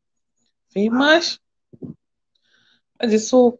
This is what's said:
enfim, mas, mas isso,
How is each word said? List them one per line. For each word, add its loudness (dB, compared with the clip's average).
enfim, -4
mas, 0
mas -4
isso, 2